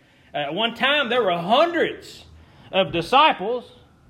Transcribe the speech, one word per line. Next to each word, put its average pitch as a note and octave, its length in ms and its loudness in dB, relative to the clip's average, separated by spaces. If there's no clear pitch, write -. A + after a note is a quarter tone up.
Uh, - 40 -6
at D3 160 -6
one A3+ 220 -4
time, C#4 340 0
there B3 120 0
were F3+ 160 0
hundreds B3 840 -2
of F#3+ 220 0
disciples, A#3 760 2